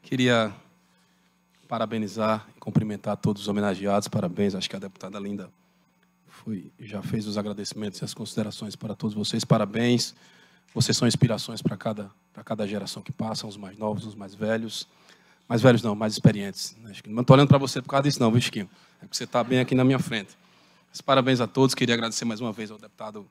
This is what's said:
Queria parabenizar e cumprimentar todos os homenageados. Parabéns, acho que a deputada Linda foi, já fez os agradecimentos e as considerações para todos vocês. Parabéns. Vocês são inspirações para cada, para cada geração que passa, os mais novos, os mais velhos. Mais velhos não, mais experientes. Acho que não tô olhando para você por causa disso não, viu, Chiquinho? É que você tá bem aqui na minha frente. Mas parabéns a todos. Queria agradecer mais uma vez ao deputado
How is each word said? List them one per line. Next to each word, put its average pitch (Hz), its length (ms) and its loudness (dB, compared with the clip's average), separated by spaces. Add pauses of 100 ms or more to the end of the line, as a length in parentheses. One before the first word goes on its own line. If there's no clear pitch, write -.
Queria 120 520 2 (1120)
parabenizar 110 880 -2
e - 40 -20
cumprimentar 104 560 -2
todos 101 260 -2
os 104 60 -6
homenageados. 101 600 0
Parabéns, 98 460 0
acho 92 140 -6
que - 60 -8
a 98 40 -10
deputada 98 400 -12
Linda 101 320 -8 (760)
foi, - 540 -10
já 104 220 -10
fez 107 240 -4
os 104 100 -4
agradecimentos 104 640 -6
e - 40 -6
as 107 100 -10
considerações 107 600 -6
para 107 200 -10
todos 107 200 -4
vocês. 107 300 -2
Parabéns. 113 680 2 (600)
Vocês 120 220 0
são 120 120 4
inspirações 113 540 0
para 123 140 -2
cada, 104 340 -6 (220)
para - 100 -18
cada 107 240 -4
geração 98 360 -8
que - 100 -12
passa, 113 340 -6
os 101 100 -14
mais 98 220 -16
novos, 107 280 -4
os 104 80 -14
mais 98 200 -14
velhos. 110 540 -4 (600)
Mais 117 140 2
velhos 120 200 8
não, 107 120 0
mais 110 180 -2
experientes. 101 640 2 (100)
Acho - 160 -18
que 107 80 -16
não 120 140 -2
tô 131 80 8
olhando 139 160 8
para 139 100 8
você 135 220 -2
por - 80 -14
causa 139 160 0
disso 143 160 0
não, 113 100 6
viu, 120 100 4
Chiquinho? 104 280 -4 (340)
É - 40 -20
que - 100 -10
você 120 100 -6
tá 120 160 0
bem 127 180 2
aqui 123 140 0
na 127 100 6
minha 131 140 4
frente. - 380 -4 (540)
Mas - 100 -16
parabéns 131 400 4
a 117 60 2
todos. 131 280 4
Queria 120 200 2
agradecer 113 300 -4
mais 113 160 -2
uma 117 120 -4
vez 107 180 -10
ao 107 80 -18
deputado 107 520 -16